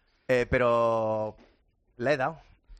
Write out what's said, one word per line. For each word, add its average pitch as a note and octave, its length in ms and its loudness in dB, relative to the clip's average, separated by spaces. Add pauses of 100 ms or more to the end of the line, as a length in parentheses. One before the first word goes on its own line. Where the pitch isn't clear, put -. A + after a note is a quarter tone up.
(260)
Eh, B2 240 2
pero A2+ 840 0 (600)
la B2 180 0
he - 20 -2
dado, C#3+ 240 -4 (400)